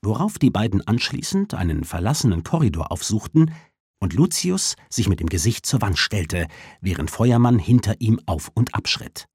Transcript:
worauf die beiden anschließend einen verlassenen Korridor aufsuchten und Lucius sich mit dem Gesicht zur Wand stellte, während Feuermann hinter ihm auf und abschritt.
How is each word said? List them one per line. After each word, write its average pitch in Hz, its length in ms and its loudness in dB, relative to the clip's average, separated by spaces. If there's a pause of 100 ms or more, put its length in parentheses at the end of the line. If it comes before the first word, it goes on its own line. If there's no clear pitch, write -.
worauf 117 380 -2
die 143 100 6
beiden 98 360 0
anschließend - 680 -2
einen 80 300 -2
verlassenen 90 600 0
Korridor 92 480 0
aufsuchten 160 640 0 (460)
und 95 140 -2
Lucius - 640 0 (140)
sich - 180 0
mit 98 120 0
dem 85 80 -2
Gesicht 95 380 -2
zur 113 160 0
Wand 101 160 0
stellte, 87 500 -2 (340)
während 82 300 -2
Feuermann 120 480 4
hinter 117 420 2
ihm 110 240 2
auf 87 300 -6
und 120 180 0
abschritt. - 600 -6